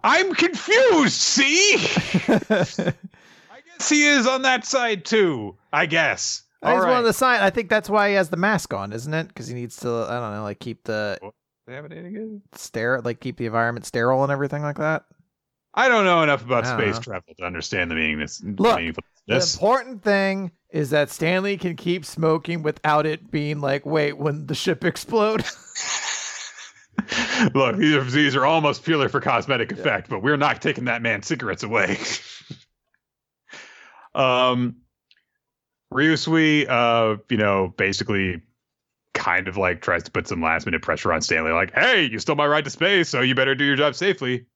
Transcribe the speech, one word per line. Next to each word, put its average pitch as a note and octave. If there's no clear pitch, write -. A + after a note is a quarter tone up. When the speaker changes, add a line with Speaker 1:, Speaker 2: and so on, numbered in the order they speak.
Speaker 1:
I'm F4
confused, F4+
see? E4+
Speaker 2:
<laughs> -
Speaker 1:
I -
guess F4
he D4
is C#4
on C4
that C4
side A3+
too, D3
I D#3
guess. D3
Speaker 2:
He's D#3+
Speaker 1:
All B3
Speaker 2:
one -
of B3+
Speaker 1:
right. B3
Speaker 2:
the A3+
sign-, B3
I G3
think G#3
that's G#3+
why G#3
he G3+
has F3+
the F3
mask F#3+
on, G2
isn't A#2+
it? D#3+
'Cause -
he B2
needs A#2+
to, A#2
I A#2+
don't A2
know, G#2
like, G#2
keep -
the G#2+
Speaker 1:
What? G2+
They B2+
have D3+
it D#3+
again? G#3
Speaker 2:
stare-, A#2+
like, A#2
keep B2
the A#2+
environment A#2
sterile B2+
and C#3
everything C#3+
like D3
that. D#3
Speaker 1:
I B3+
don't A3+
know F3
enough C#3+
about A#2+
Speaker 2:
I B2
don't A#2
Speaker 1:
space A2
Speaker 2:
know. A#2
Speaker 1:
travel F#2
to F2+
understand F2
the D#2+
meaningness-, D#2
Speaker 2:
Look, G#3+
Speaker 1:
meaningfulness. E2
Speaker 2:
the D3
important A#3+
thing G3
is D3+
that D3
Stanley F#3
can E3+
keep F3
smoking D#3+
without D3+
it -
being D3
like, C#3
"Wait, D3
when D3
the D3+
ship -
explode?" A3
<laughs> -
Speaker 1:
Look, B2+
these D3+
are, C3+
these C3+
are C3
almost D3+
purely D3
for C3+
cosmetic B2
Speaker 2:
Yeah. G3
Speaker 1:
effect, G#2+
but F#2+
we're C#3+
not C3+
taking C#3
that A#2
man's A2
cigarettes A#2
away. G2+
<laughs> -
Um, B2+
Ryusui, D#3
uh, A#2
you A#2+
know, G2
basically F#2+
kind F#2+
of, F#2
like, F2+
tries E2+
to -
put F2
some E2+
last D#2+
minute E2
pressure E2+
on D#2+
Stanley, D#2+
like, F2
"Hey, G#3
you A2
stole D3+
my D3
ride D3+
to C#3
space, F3+
so B2+
you C3
better C3+
do C#3
your C#3+
job C#3+
safely." B2+